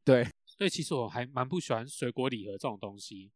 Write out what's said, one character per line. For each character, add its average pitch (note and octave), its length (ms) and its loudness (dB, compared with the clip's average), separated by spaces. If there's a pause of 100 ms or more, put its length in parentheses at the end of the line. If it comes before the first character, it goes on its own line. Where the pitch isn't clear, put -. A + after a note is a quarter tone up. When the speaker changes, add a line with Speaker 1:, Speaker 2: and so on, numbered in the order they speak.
Speaker 1:
对。 B2 220 8 (320)
Speaker 2:
所 G3+ 80 2
以 F3+ 40 4
其 - 120 -4
实 - 100 -4
我 A#2+ 160 0
还 A#2+ 180 -4
蛮 C3 220 -2
不 F3 120 -2
喜 - 120 -4
欢 A2+ 140 0
水 C3 240 -4
果 - 180 -2
礼 A2 200 -4
盒 - 40 -8
这 G2 60 -10
种 A2+ 220 -4
东 G2+ 180 -10
西。 G2 380 -14